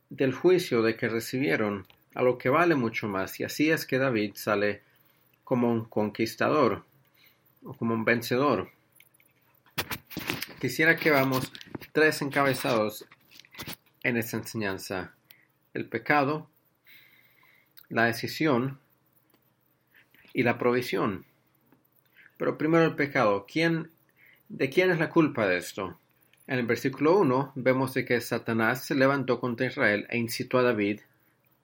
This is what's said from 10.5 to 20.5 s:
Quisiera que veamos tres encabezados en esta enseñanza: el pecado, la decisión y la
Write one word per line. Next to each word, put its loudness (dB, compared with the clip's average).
Quisiera 2
que 0
veamos 2
tres 2
encabezados 0
en 0
esta -2
enseñanza: -6
el -8
pecado, 0
la 2
decisión 0
y 0
la 2